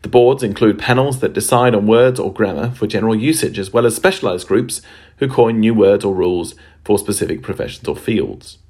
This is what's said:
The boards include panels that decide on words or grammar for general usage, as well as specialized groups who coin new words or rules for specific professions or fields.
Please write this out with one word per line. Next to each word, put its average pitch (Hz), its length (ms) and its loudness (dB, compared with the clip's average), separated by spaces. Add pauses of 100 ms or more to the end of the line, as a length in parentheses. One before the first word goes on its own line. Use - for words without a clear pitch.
The - 80 -12
boards 127 320 4
include 104 360 0
panels 131 420 -2
that - 120 -4
decide 120 420 2
on 104 120 0
words 120 340 4
or 92 100 -4
grammar 95 420 -4
for 107 140 -6
general 110 280 0
usage, 110 440 -2
as 95 140 -8
well 120 140 2
as 113 100 0
specialized 123 500 -2
groups - 360 -2 (340)
who 135 140 -2
coin 113 280 2
new 110 140 2
words 101 320 4
or 98 100 0
rules 90 400 -2 (300)
for 104 140 0
specific - 420 -4
professions - 480 -8
or 76 80 -4
fields. - 640 -6 (120)